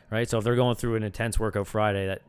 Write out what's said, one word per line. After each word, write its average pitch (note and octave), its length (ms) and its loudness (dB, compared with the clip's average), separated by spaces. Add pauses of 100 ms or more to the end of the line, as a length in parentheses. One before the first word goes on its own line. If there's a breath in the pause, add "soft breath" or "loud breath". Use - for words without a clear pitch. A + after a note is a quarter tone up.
(120)
Right? A2+ 180 0
So A#2 80 2
if G#2+ 60 0
they're A#2+ 120 2
going B2 200 4
through A#2+ 180 -2
an A2 80 0
intense G#2+ 380 -2
workout G2+ 260 0
Friday, G#2 400 0
that F#2+ 240 -4